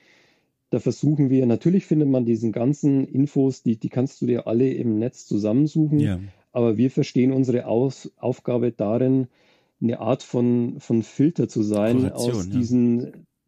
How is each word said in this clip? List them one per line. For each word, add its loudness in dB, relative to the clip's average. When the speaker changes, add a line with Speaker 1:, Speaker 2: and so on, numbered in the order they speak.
Speaker 1:
Da 0
versuchen 0
wir, 2
natürlich 2
findet 2
man 2
diesen 0
ganzen 0
Infos, 0
die, 0
die -6
kannst -4
du -2
dir -2
alle 2
im -2
Netz -4
zusammensuchen. 0
Speaker 2:
Ja. 0
Speaker 1:
Aber 0
wir 2
verstehen 0
unsere 0
Aus-, -2
Aufgabe -2
darin, 0
eine -2
Art -2
von, -2
von -2
Filter 0
zu -2
sein, 0
Speaker 2:
Kuration, -2
Speaker 1:
aus -4
Speaker 2:
ja. -4
Speaker 1:
diesen 0